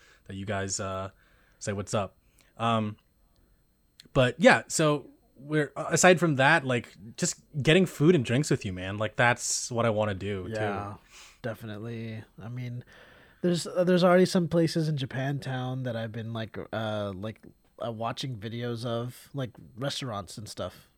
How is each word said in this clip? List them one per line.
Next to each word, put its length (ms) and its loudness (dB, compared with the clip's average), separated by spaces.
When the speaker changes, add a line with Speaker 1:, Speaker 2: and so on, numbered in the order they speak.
Speaker 1:
that 80 -12
you 100 -8
guys, 340 -4
uh, 300 -6
say 140 -4
what's 200 -6
up. 220 -2
Um, 380 0
but 240 2
yeah, 320 6
so 380 0
we're, 400 -2
aside 460 4
from 160 4
that, 280 6
like, 280 -2
just 240 -2
getting 240 6
food 300 4
and 80 2
drinks 260 0
with 140 2
you, 80 -4
man. 260 -6
Like, 200 -2
that's 520 0
what 160 0
I 40 4
wanna 240 0
do, 360 -6
Speaker 2:
Yeah, 440 -4
Speaker 1:
too. 60 -16
Speaker 2:
definitely. 840 -10
I 60 -12
mean, 380 -10
there's, 260 2
uh, 160 0
there's 220 6
already 200 8
some 220 2
places 400 2
in 80 0
Japantown 880 -4
that 140 -4
I've 160 -8
been, 180 -8
like, 260 -8
uh, 420 -4
like, 280 -10
uh, 60 -4
watching 460 -6
videos 480 -6
of, 480 -6
like, 160 -6
restaurants 600 -6
and 100 -12
stuff 400 -10